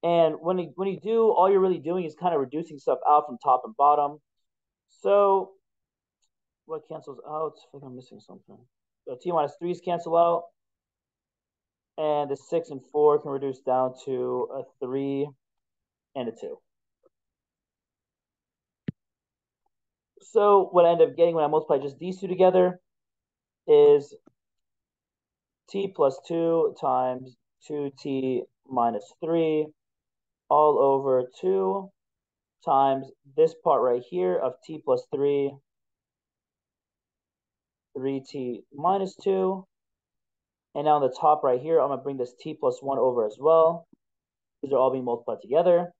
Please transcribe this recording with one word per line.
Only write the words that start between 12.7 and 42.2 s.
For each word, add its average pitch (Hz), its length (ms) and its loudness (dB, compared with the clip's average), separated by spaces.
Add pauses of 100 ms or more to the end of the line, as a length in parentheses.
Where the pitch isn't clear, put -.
and 135 100 -12 (120)
four 147 280 4
can 147 100 -12
reduce 135 300 -6
down 127 320 -2 (140)
to 127 480 -4
a 135 80 -10 (200)
three 139 460 -6 (840)
and 123 140 -8
a 110 40 -10
two. - 240 -14 (3750)
So 202 480 4
what 175 160 6
I 170 60 4
end 160 100 4
up 147 120 4
getting 170 200 2
when 156 100 0
I 143 40 0
multiply 156 280 0
just 135 220 -6
these 185 200 -10
two 190 100 -10
together 180 520 2 (880)
is 147 480 4 (1500)
t 196 260 -8
plus 135 320 0
two 165 540 -2
times 127 560 -4 (300)
two 147 340 -8
t 131 440 -4 (220)
minus 117 460 -4 (100)
three 156 440 -2 (840)
all 151 300 4
over 135 460 2 (140)
two 190 520 -4 (720)
times 135 460 0 (260)
this 160 260 2
part 139 200 2
right 120 260 0
here 180 300 -4
of 127 160 -4 (100)
t - 180 -14
plus 127 300 -2
three, 139 400 -2 (2500)
three 135 320 -8
t 127 360 -10 (100)
minus 190 440 -4
two. 190 500 -4 (1040)
And 143 120 -8
now 151 100 4
on 147 80 2
the 127 180 0
top 151 220 4
right 127 180 0
here, 160 200 2
I'm 135 80 0
gonna 135 120 -6
bring 139 160 -8
this 123 240 -8